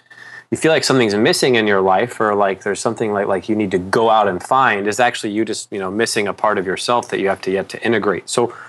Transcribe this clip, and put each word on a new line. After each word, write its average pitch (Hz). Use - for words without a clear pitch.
You 117
feel 160
like 139
something's 117
missing 135
in 110
your 98
life, 98
or, 107
like, 98
there's 98
something, 113
like, 104
like, 98
you 107
need 104
to 95
go 113
out 107
and 92
find, 113
is 104
actually 120
you 107
just, -
you 104
know, 95
missing 107
a 95
part 104
of 90
yourself 113
that -
you 95
have 95
to 95
yet -
to -
integrate. 104
So 120